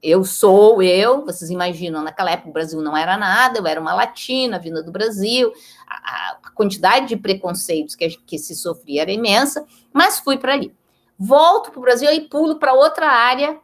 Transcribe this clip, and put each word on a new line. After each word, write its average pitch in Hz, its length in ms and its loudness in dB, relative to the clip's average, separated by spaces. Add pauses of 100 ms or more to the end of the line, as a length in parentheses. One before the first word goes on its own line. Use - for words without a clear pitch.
eu 175 240 2
sou 202 560 6
eu, 208 440 2
vocês 180 260 -12
imaginam, 175 520 -6
naquela 165 280 -4
época 170 180 -6
o 151 40 -20
Brasil 156 280 -6
não 151 160 -6
era 170 200 -2
nada, 220 420 0
eu 190 80 -4
era 160 140 -2
uma 160 120 -6
latina, 233 680 -4
vinda 165 220 -8
do 165 120 -14
Brasil, 220 600 -2 (360)
a, - 80 -14
a, - 480 -12
a - 80 -20
quantidade 202 540 0
de 226 100 -6
preconceitos 180 800 -6
que - 80 -4
a 165 40 0
gen-, 160 160 -12
que 160 140 -12
se 160 160 -14
sofria 156 480 -6
era 160 80 -4
imensa, 233 560 -2 (260)
mas 370 280 2
fui 269 180 0
pra 262 140 -2
ali. 277 200 -4 (460)
Volto 302 540 4
pro 269 80 -16
Brasil 247 320 2
e 320 80 0
pulo 311 400 -2
pra 269 140 2
outra 302 340 4
área 262 540 2